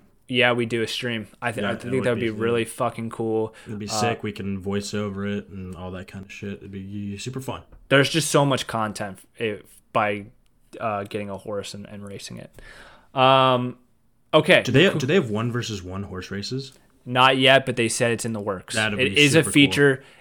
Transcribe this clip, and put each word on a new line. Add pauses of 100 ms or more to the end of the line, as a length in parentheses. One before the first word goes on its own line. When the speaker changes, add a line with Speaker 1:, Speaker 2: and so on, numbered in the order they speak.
(280)
Speaker 1:
yeah,
we
do
a
stream. (120)
I,
th-,
Speaker 2:
Yeah,
Speaker 1:
I
Speaker 2:
it
Speaker 1:
think
Speaker 2:
would
Speaker 1:
that
would
Speaker 2:
be
Speaker 1:
be
Speaker 2:
sick.
Speaker 1:
really
fucking
cool. (120)
Speaker 2:
It'd
be
Speaker 1:
Uh,
Speaker 2:
sick.
We
can
voice
over
it
and
all
that
kind
of
shit.
It'd
be
super
fun. (260)
Speaker 1:
There's
just
so
much
content (180)
if, (300)
by, (540)
uh,
getting
a
horse
and,
and
racing
it. (640)
Um, (560)
okay.
Speaker 2:
Do
they
have,
Speaker 1:
Cool.
Speaker 2:
do
they
have
one
versus
one
horse
races? (320)
Speaker 1:
Not
yet,
but
they
said
it's
in
the
works.
Speaker 2:
That'd
Speaker 1:
It
Speaker 2:
be
Speaker 1:
is
a
Speaker 2:
super
cool.
Speaker 1:
feature. (180)